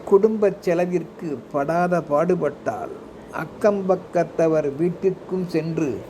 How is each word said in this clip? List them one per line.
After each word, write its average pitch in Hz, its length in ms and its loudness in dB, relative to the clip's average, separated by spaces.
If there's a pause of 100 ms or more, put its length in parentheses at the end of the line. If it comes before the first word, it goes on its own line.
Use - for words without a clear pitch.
குடும்ப 208 540 4
செலவிற்கு 175 720 -2 (160)
படாத 170 580 0
பாடுபட்டாள். 151 880 0 (400)
அக்கம்பக்கத்தவர் 170 1400 2
வீட்டிற்கும் 180 760 -2
சென்று 160 400 -2 (220)